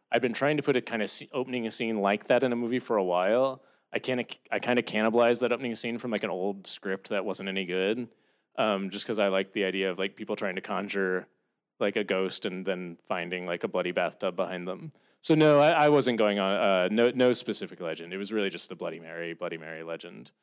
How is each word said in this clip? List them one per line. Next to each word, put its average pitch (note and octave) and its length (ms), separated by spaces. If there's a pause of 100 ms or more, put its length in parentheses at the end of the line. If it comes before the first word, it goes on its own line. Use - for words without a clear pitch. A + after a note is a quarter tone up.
(120)
I've A#2+ 100
been A#2+ 100
trying D3 240
to C#3+ 80
put C#3 120
a A#2 60
kind A2+ 200
of G2 60
sce-, - 240
opening B2+ 360
a - 20
scene A2+ 300
like G2+ 280
that B2 140
in B2+ 100
a A#2 40
movie A#2+ 240
for A#2+ 160
a G2 80
while. A2 580 (300)
I A#2 80
kinda, B2 240 (260)
I G#2+ 80
kinda B2 240
cannibalized A#2 580
that A#2+ 120
opening A#2 240
scene A#2 220
from, A#2+ 120
like, G#2 140
an G2+ 60
old F#2+ 360
script - 440
that G2+ 140
wasn't G2 240
any F#2+ 180
good, G2 420 (480)
um, G2 340
just G2+ 160
'cause G#2+ 140
I G2+ 80
liked F#2+ 240
the G2+ 120
idea F#2+ 260
of, F2+ 80
like, G2 180
people G#2 180
trying F#2+ 220
to F#2+ 40
conjure, F#2+ 680 (500)
like, G2+ 180
a A2 80
ghost F#2+ 420
and F#2 200
then F2+ 300 (120)
finding, F2+ 380
like, F2 180
a G#2+ 40
bloody F2+ 240
bathtub F2+ 440
behind F2+ 300
them. G2 260 (300)
So D#3+ 120
no, D3+ 260
I, D3+ 100
I D3+ 200
wasn't B2+ 280
going G#2 200
on, G2 180
uh, F#2+ 340
no, A#2 200
no B2+ 240
specific G2+ 460
legend. E2 320
It F#2+ 40
was G2+ 160
really G#2 180
just E2 200
the F#2 40
Bloody E2 260
Mary, E2+ 340
Bloody E2 240
Mary D#2+ 240
legend. F2 480 (120)